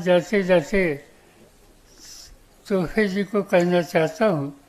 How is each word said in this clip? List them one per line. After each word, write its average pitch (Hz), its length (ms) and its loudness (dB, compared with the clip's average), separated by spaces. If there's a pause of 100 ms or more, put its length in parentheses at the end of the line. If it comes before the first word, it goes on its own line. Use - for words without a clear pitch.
जाते 180 380 2
जाते 185 400 2 (1800)
तोहफे 196 420 -2
जी 196 180 -4
को 208 180 -4
कहना 175 400 2
चाहता 160 440 -2
हूँ। 143 260 -2 (160)